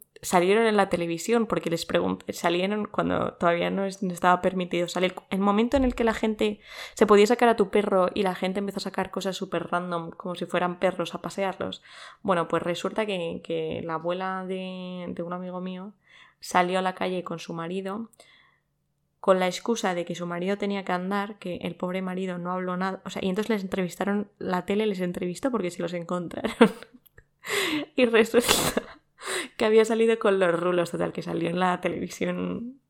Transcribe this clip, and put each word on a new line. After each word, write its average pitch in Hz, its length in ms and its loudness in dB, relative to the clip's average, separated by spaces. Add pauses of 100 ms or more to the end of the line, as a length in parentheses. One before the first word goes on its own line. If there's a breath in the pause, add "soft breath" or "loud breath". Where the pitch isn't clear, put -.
(220)
salieron 196 440 4
en 214 120 4
la 196 120 4
televisión 180 580 0
porque 175 220 -2
les 165 180 -2
pregun-, 185 320 0 (120)
salieron 190 540 0
cuando 175 480 -2
todavía 175 360 0
no 190 160 -2
es-, 190 180 -6
no 180 100 -2
estaba 180 280 4
permitido 180 460 0
salir. 180 280 -2 (140)
El 190 100 -2
momento 208 380 4
en 262 80 4
el 247 100 0
que 247 80 0
la 226 100 2
gente 214 460 0 (340 loud breath)
se - 120 6
podía 208 220 10
sacar 240 220 6
a 226 60 6
tu 196 140 2
perro 202 440 4
y 208 100 0
la 185 120 0
gente 190 240 -2
empezó 196 180 -4
a - 40 -6
sacar 190 300 -4
cosas 185 240 -4
súper 175 320 -4
random, 175 440 -4
como 175 240 -10
si 175 100 -6
fueran 175 340 -2
perros, 180 360 0
a - 60 -10
pasearlos. 190 600 -4 (400 loud breath)
Bueno, 175 260 2
pues 165 160 0
resulta 185 420 -2
que, 175 380 -4
que 160 400 -4
la 165 120 -6
abuela 185 500 -4
de, 185 640 -8
de 180 140 -8
un 170 100 -8
amigo 180 280 -8
mío 185 320 -10 (460 loud breath)
salió 180 400 2
a 185 40 0
la 185 120 -2
calle 185 280 -2
con 170 160 -8
su 170 140 -10
marido 190 560 -6 (1120 soft breath)
con 190 200 4
la 185 80 2
excusa 190 480 -2
de 175 100 -4
que 175 80 -8
su 175 140 -6
marido 175 280 0
tenía 202 300 -4
que 190 60 -4
andar, 196 480 -4
que 175 240 -8
el 170 120 -6
pobre 185 280 -4
marido 185 340 -4
no 175 140 -6
habló 180 260 -4
nada, 190 280 -4
o 190 40 -10
sea, - 160 -6
y 190 40 2
entonces 208 200 -2
les 208 140 0
entrevistaron, 190 720 -2
la 180 300 -4
tele 208 180 0
les 196 140 -2
entrevistó 180 500 -4
porque 190 220 -2
se 175 100 -8
los 170 120 -4
encontraron. 175 680 -4
<laughs> - 1400 0
Y 254 100 8
resulta - 760 4 (760 loud breath)
que 226 80 2
había 220 200 6
salido 226 340 2
con 196 200 4
los 170 200 4
rulos, 175 320 0
total, 170 220 -2
que 175 80 -6
salió 170 280 -2
en 175 100 -2
la 180 220 2
televisión, 180 960 -4 (100)